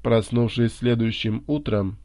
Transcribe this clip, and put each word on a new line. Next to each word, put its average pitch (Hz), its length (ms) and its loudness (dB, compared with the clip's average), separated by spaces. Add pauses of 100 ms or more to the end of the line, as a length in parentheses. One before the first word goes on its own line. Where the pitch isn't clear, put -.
Проснувшись 117 760 2
следующим 113 680 0
утром 110 580 -2